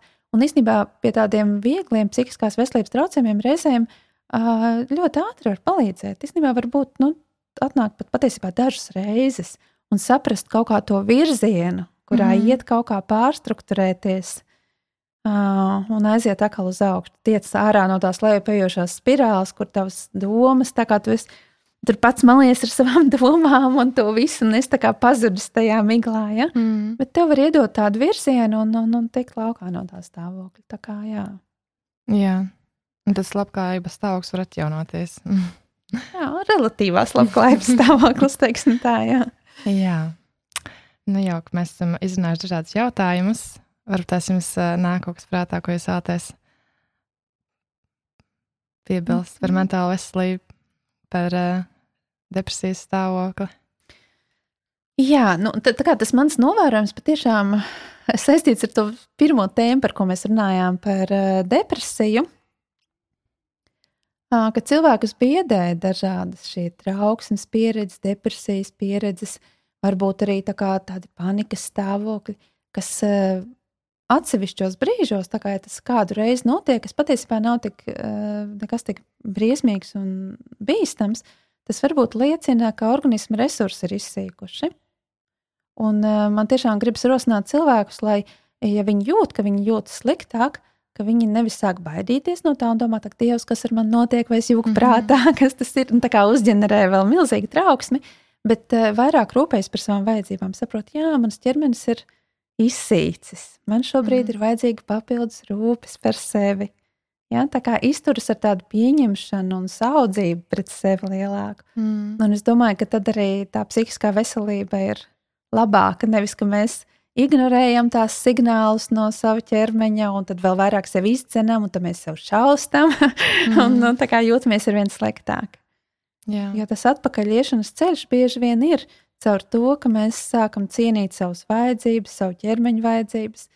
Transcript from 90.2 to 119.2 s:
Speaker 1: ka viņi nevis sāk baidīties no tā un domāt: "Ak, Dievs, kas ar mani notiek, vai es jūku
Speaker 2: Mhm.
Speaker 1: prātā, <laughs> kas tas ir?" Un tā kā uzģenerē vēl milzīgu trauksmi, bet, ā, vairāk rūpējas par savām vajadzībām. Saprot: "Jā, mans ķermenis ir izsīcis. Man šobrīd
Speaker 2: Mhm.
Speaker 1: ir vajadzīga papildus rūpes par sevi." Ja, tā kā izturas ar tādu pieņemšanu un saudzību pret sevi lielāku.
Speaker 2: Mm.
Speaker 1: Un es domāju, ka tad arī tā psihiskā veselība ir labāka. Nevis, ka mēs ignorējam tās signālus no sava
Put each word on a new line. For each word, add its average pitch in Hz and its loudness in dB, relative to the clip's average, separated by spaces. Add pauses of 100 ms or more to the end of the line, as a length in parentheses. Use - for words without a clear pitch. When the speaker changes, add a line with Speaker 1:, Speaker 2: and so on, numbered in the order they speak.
Speaker 1:
ka 208 -6
viņi 226 2
nevis 226 0
sāk 190 -2
baidīties 196 -4
no 294 0
tā 233 0
un 226 0
domāt: 226 -2
"Ak, - -16
Dievs, 240 0
kas - -4
ar 233 -6
mani 220 0
notiek, 233 2
vai 226 2
es 226 0
jūku 226 2
Speaker 2:
Mhm. - 0
Speaker 1:
prātā, 220 6 (120)
<laughs> - 2
kas 269 4
tas - -6
ir?" 262 0
Un 233 4
tā 240 0
kā 208 6
uzģenerē 208 4
vēl 190 4
milzīgu 226 2
trauksmi, 294 0 (440)
bet, 226 0
ā, 226 2
vairāk 240 2
rūpējas 254 0
par - -6
savām 202 -2
vajadzībām. 196 -4
Saprot: 226 -8
"Jā, 311 -2
mans 226 -2
ķermenis 262 -2
ir 226 -4 (560)
izsīcis. - -2 (100)
Man 226 0
šobrīd 254 0
Speaker 2:
Mhm. 226 -6
Speaker 1:
ir 220 -10
vajadzīga 226 -2
papildus 226 -6
rūpes 220 -4
par 220 0
sevi." 202 -2 (580)
Ja, 240 0
tā 254 -4
kā 226 0
izturas 254 0
ar 214 -2
tādu 202 0
pieņemšanu 208 0
un 185 -6
saudzību 202 0
pret - -6
sevi 190 -2
lielāku. 202 -8 (140)
Speaker 2:
Mm. 214 -4
Speaker 1:
Un 208 4
es 208 -2
domāju, 233 4
ka 214 -2
tad 214 -2
arī 196 -2
tā 214 -6
psihiskā - -2
veselība 202 -4 (100)
ir 208 -6 (560)
labāka. 208 2
Nevis, 208 0
ka 220 -6
mēs 208 -2 (320)
ignorējam 247 4
tās 226 0
signālus 226 2
no 214 2
sava 220 0